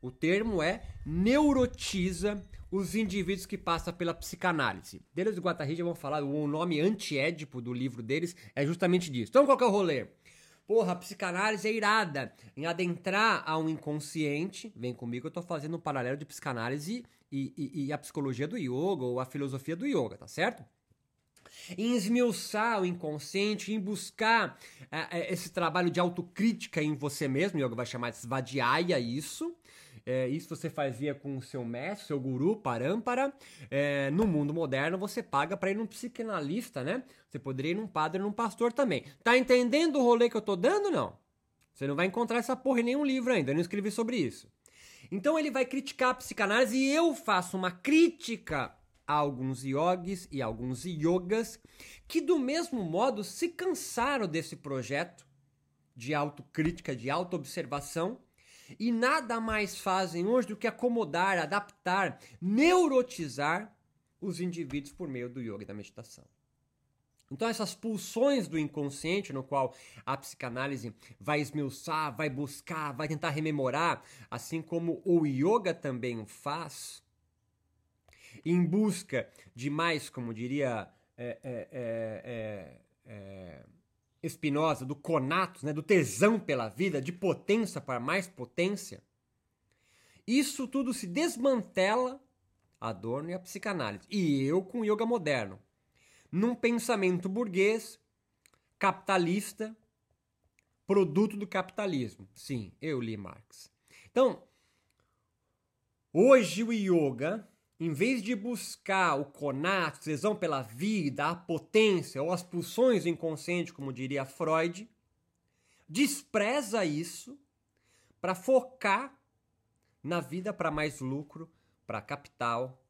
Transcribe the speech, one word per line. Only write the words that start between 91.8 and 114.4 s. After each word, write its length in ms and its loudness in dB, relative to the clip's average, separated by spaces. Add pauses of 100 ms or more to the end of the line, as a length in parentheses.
Adorno 480 -4
e 40 -4
a 60 -6
psicanálise. 720 -6
E 340 2
eu 200 2
com 180 -6
o 40 0
yoga 200 2
moderno, 540 -2 (720)
num 220 2
pensamento 760 2
burguês, 720 0 (800)
capitalista, 960 0 (1120)
produto 520 4
do 100 -8
capitalismo. 840 -4
Sim, 380 -8 (100)
eu 180 -4
li 180 -6
Marx. 540 -16 (400)
Então, 320 4 (1700)
hoje 500 8
o 80 0
yoga, 760 2 (320)
em 120 -2
vez 300 2
de 140 -2
buscar 800 0
o 100 -2
conato, 760 -2
tesão 340 0
pela 260 -2
vida, 680 -2
a 80 0
potência 840 2
ou 100 0
as 120 -2
pulsões 600 2
do 60 2
inconsciente, 640 -2
como 200 -8
diria 320 -4
Freud, 640 -2 (1000)